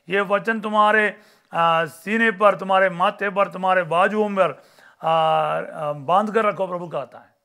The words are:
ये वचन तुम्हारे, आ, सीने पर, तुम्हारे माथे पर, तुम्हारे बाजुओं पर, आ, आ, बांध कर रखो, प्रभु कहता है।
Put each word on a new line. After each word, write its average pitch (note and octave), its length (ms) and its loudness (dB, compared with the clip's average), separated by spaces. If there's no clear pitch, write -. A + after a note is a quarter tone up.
ये G3 120 0
वचन G3+ 400 -2
तुम्हारे, G#3+ 560 2
आ, E3 320 2
सीने A3 460 -2
पर, G3 240 4
तुम्हारे F#3+ 340 2
माथे G3 400 -2
पर, G3 180 0
तुम्हारे F#3 360 0
बाजुओं G3+ 460 0
पर, F#3 340 0
आ, D#3+ 80 0
आ, D#3+ 840 0
बांध F3 400 0
कर A3 120 0
रखो, F#3+ 220 -2
प्रभु F3+ 200 -8
कहता C#3+ 300 -10
है। - 160 -20